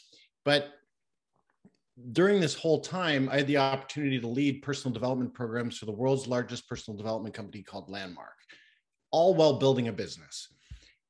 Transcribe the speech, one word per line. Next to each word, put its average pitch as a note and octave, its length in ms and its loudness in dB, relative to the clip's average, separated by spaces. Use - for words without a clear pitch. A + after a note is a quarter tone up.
But C#3+ 280 2
during G3 280 6
this D3 140 2
whole D#3 260 2
time, D3+ 480 0
I C3+ 100 0
had C#3+ 100 2
the C#3+ 80 2
opportunity C3+ 640 0
to A#2 80 -4
lead B2+ 340 0
personal C#3 320 -4
development B2 400 -2
programs A#2 440 -6
for G#2 80 -14
the A2 40 -4
world's C3 380 0
largest B2 400 -4
personal A2 280 -10
development G#2+ 380 -6
company G#2 260 -12
called F#2+ 300 -14
Landmark, F#2+ 460 -12
all E3+ 240 6
while D3+ 240 6
building B2+ 300 4
a A2 40 -2
business. - 540 -10